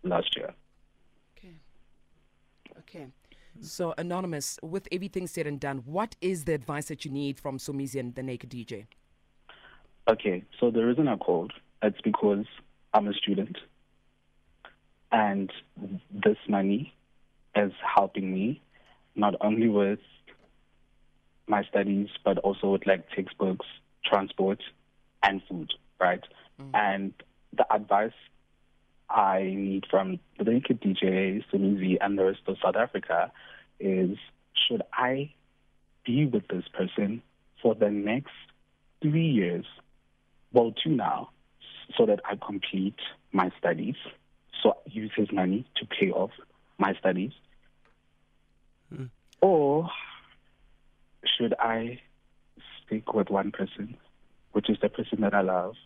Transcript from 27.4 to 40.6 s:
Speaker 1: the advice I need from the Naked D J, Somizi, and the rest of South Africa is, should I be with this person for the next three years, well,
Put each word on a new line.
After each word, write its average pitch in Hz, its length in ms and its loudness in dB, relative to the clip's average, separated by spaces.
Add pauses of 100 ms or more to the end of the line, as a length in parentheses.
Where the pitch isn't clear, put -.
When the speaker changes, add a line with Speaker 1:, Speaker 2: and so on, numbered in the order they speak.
Speaker 1:
the - 220 2
advice 107 380 2 (960)
I 98 340 4
need 98 480 -2
from - 300 0 (180)
the 220 60 -2
Naked 120 360 2
D 98 140 2
J, 95 580 0
Somizi, 98 480 2
and 101 160 0
the 95 100 4
rest 98 200 2
of 95 160 -2
South 92 140 2
Africa 95 560 0 (480)
is, 92 360 0 (520)
should 117 140 -2 (100)
I 131 400 -2 (760)
be 139 200 4
with 113 200 0
this 90 260 -4
person 101 480 -2 (400)
for 113 140 4
the 107 160 2
next 104 400 -2 (720)
three 160 260 2
years, 92 360 2 (880)
well, 117 200 6 (120)